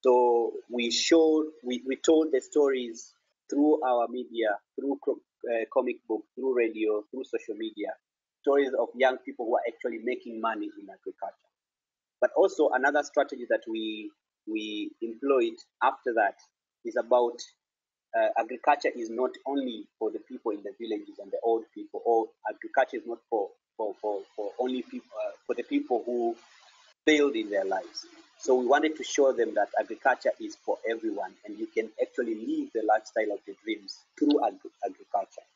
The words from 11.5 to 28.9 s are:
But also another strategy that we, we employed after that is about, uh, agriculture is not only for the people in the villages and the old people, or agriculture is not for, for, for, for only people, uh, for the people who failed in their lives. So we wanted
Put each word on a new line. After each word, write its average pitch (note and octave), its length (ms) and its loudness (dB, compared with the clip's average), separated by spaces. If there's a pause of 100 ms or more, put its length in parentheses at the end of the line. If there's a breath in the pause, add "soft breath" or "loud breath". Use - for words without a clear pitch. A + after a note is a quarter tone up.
But B2 160 4
also E3 320 4
another C#3+ 340 2
strategy C#3 460 -2
that A2 180 2
we, A2 420 -6 (380)
we G#2+ 440 -6 (100)
employed A#2 540 0 (280)
after B2+ 300 0
that G#2 220 2 (500)
is A2+ 100 -6
about, A#2+ 400 4 (800)
uh, A2 200 4
agriculture B2 580 0
is A2+ 140 -6
not B2 220 0 (140)
only B2+ 380 -4 (160)
for A2 120 -2
the A2 80 -8
people A#2 320 -8
in G2+ 120 -8
the G2 160 -10
villages G#2+ 400 -8
and G2 100 -14
the G2 140 -6
old A2+ 220 2 (100)
people, - 300 -12
or A2+ 220 4 (220)
agriculture B2+ 460 -2
is A2 100 -8
not A#2 140 -8 (100)
for, G2+ 200 0 (260)
for, G#2+ 260 -4
for, G2+ 200 -4 (120)
for G2+ 260 -6
only B2+ 220 -2
people, - 280 -12 (180)
uh, - 40 -6 (140)
for - 100 -4
the - 80 -6
people B2+ 420 -2
who A#2 320 -2 (680)
failed D3 300 4
in G#2+ 140 -4
their G2 160 0
lives. - 400 -6 (360)
So B2+ 140 4
we B2+ 100 2
wanted D3+ 300 2